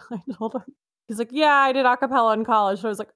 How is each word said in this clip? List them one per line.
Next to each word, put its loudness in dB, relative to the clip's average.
<laughs> -20
I -10
told -6
him, -8
he's -10
like, -6
"Yeah, 2
I 4
did 0
a 4
cappella 2
in -2
college." 0
So -6
I -2
was -6
like, -12